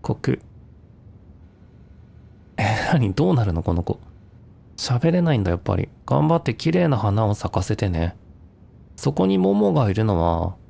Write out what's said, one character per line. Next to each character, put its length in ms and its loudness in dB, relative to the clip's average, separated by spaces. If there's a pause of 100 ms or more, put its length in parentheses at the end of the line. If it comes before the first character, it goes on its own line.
コ 140 -4
ク。 260 -4 (2250)
え、 80 -2 (260)
何？ 220 2
ど 200 2
う 20 2
な 100 2
る 80 0
の？ 100 -2
こ 120 0
の 80 0
子。 180 -6 (800)
喋 320 0
れ 100 2
な 140 2
い 40 2
ん 60 0
だ、 60 0
や 80 -2
っ 20 -8
ぱ 160 -2
り。 140 -4 (160)
頑 200 2
張 100 2
っ 60 -2
て 120 -2
綺 180 -2
麗 160 2
な 80 2
花 300 0
を 80 0
咲 180 -6
か 100 -2
せ 140 -2
て 140 -2
ね。 260 -2 (800)
そ 160 -2
こ 140 0
に 100 2
モ 160 2
モ 220 2
が 160 2
い 40 0
る 100 0
の 180 2
は 340 0 (140)